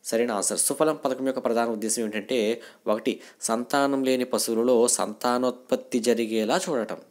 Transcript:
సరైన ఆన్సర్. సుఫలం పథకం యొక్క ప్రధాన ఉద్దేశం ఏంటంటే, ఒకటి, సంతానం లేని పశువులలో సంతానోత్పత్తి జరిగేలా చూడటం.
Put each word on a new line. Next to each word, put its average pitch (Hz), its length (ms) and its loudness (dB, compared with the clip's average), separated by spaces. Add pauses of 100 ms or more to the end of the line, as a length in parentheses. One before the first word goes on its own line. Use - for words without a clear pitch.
సరైన 120 260 0
ఆన్సర్. 98 280 -2
సుఫలం 151 380 0
పథకం 131 300 -4
యొక్క 131 180 -2
ప్రధాన 117 240 2
ఉద్దేశం 110 340 -2
ఏంటంటే, 110 600 -2 (240)
ఒకటి, 107 340 0 (200)
సంతానం 135 640 0
లేని 127 200 2
పశువులలో 120 640 2
సంతానోత్పత్తి 123 1080 -2
జరిగేలా 113 720 2
చూడటం. 117 280 -2 (140)